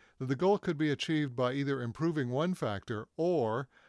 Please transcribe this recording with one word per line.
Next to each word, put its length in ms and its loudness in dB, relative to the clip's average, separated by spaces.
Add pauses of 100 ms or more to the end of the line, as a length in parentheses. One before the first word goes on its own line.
(200)
that 60 -6
the 100 0
goal 220 4
could 200 -2
be 140 2
achieved 460 -2
by 160 2
either 280 -2
improving 500 -2
one 220 0
factor 640 -4
or 540 0 (200)